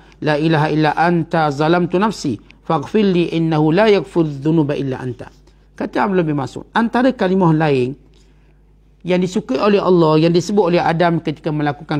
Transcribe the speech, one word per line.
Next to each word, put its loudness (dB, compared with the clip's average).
la 0
ilaha 0
illa 0
anta 0
zalamtu 0
nafsi, -2
faghfirli 0
innahu 0
la 4
yaghfiru 2
dhunuba 0
illa -6
anta." -10
Kata -4
Abdullah 0
bin -2
Mas'ud, -8
antara 0
kalimah 2
lain 0
yang -2
disukai -2
oleh 2
Allah, 4
yang 4
disebut 0
oleh 2
Adam 0
ketika -6
melakukan -4